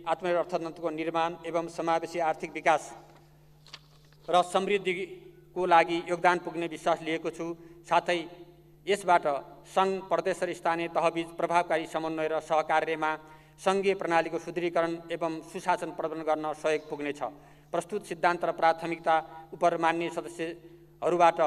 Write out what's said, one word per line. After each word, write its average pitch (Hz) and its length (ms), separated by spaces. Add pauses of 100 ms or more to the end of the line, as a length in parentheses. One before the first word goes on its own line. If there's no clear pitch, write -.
आत्मनिर्भर 170 400
अर्थतन्त्रको 165 480
निर्माण 165 400 (160)
एवं 165 220
समावेशी 165 500
आर्थिक 160 340
विकास 156 300 (1500)
र 175 140
समृद्धिको 185 1200
लागि 170 420
योगदान 175 340
पुग्ने 170 240
विश्वास 160 360
लिएको 160 280
छु। 165 160 (400)
साथै 175 320 (680)
यसबाट 175 400 (420)
सङ्घ, 190 420
प्रदेश 175 320
र 180 120
स्थानीय 170 360
तहबीच 165 380 (100)
प्रभावकारी 170 480
समन्वय 160 420
र 156 120
सहकार्यमा 156 720 (520)
सङ्घीय 196 320
प्रणालीको 170 440
सुदृढीकरण 170 540 (200)
एवं 165 200 (200)
सुशासन 175 420
प्रवर्धन 160 320
गर्न 156 260
सहयोग 156 380
पुग्नेछ। 143 320 (500)
प्रस्तुत 196 340
सिद्धान्त 175 380
र 165 80
प्राथमिकता 165 640 (360)
उप 165 120 (120)
माननीय 165 340
सदस्यहरूबाट 165 1400